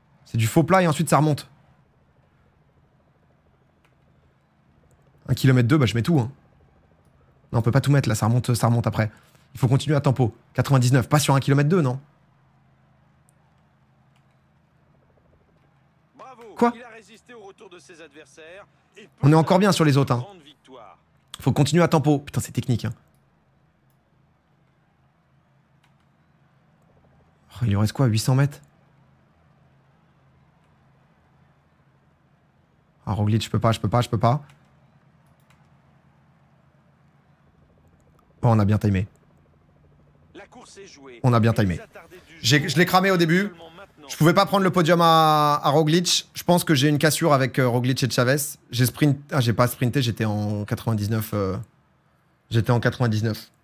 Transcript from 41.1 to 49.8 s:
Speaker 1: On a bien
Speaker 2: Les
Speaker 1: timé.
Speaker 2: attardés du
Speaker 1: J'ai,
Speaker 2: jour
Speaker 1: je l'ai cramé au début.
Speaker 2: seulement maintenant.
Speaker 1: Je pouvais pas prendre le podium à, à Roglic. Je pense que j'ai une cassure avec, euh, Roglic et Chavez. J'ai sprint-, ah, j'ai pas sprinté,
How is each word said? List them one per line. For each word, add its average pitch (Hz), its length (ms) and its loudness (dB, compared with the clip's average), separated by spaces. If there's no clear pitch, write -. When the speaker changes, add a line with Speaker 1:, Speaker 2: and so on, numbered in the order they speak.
Speaker 1:
On 127 100 0
a 117 60 2
bien 113 140 0
Speaker 2:
Les 110 100 0
Speaker 1:
timé. 87 160 -4
Speaker 2:
attardés - 380 -20
du - 260 -20
Speaker 1:
J'ai, 147 160 2
Speaker 2:
jour 175 100 -6
Speaker 1:
je 135 80 -2
l'ai 175 80 4
cramé 185 240 2
au 190 80 2
début. 175 300 2
Speaker 2:
seulement - 280 -16
maintenant. - 320 -20
Speaker 1:
Je - 80 -14
pouvais 160 200 4
pas 196 100 4
prendre 190 180 0
le 185 60 2
podium 170 320 2
à, 156 540 4
à 151 140 -2
Roglic. 160 680 0
Je - 80 -14
pense 175 200 2
que 165 120 2
j'ai 135 140 2
une 147 100 0
cassure 156 340 2
avec, 131 240 0
euh, 131 100 2
Roglic 123 360 -2
et 120 60 -2
Chavez. 131 280 0
J'ai 123 160 0
sprint-, 143 340 0
ah, 147 100 -2
j'ai 117 120 0
pas 123 120 2
sprinté, 123 380 -4